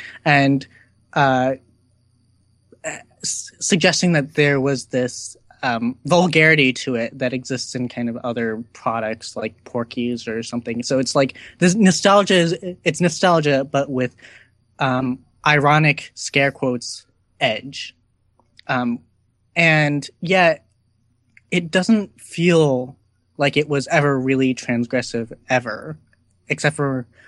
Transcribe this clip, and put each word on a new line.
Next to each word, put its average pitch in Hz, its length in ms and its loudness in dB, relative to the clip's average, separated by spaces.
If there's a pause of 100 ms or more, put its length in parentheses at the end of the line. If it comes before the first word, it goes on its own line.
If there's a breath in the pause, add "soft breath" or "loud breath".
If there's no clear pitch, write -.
(260 loud breath)
and, 139 420 2 (460 soft breath)
uh, 131 400 2 (1300)
s-, - 680 -10 (100)
suggesting 175 500 2
that 147 220 0
there 143 260 2
was 131 280 -2
this, - 500 -6 (260)
um, 120 320 -2 (100)
vulgarity 160 680 4
to 127 220 -6
it 117 240 -6
that 127 140 -2
exists 127 420 -8
in 123 120 -4
kind 120 220 -6
of 117 80 -8
other 117 460 -6 (100)
products 110 600 -6
like 113 280 -10
Porky's 120 640 -6
or 113 140 -6
something. 120 400 -8
So 131 160 -2
it's 135 160 -2
like, 139 240 0 (220 loud breath)
this 175 160 4
nostalgia 196 580 4
is, 170 240 2 (260)
it's 160 160 -2
nostalgia, 160 640 2
but 143 240 -2
with, 127 280 -4 (640 soft breath)
um, 131 400 -2 (260)
ironic 151 680 2
scare 139 360 0
quotes 127 540 -6 (340)
edge. 127 560 -4 (720)
Um, 123 320 -2 (560)
and 151 540 2 (100)
yet 175 460 2 (840)
it 175 180 -2
doesn't 196 520 0
feel 151 760 2 (420)
like 143 200 0
it 147 100 0
was 143 200 -2
ever 143 320 2
really 131 360 2
transgressive 117 760 -4 (180)
ever, 123 480 -4 (500)
except 156 280 -2
for 135 300 -2 (220 soft breath)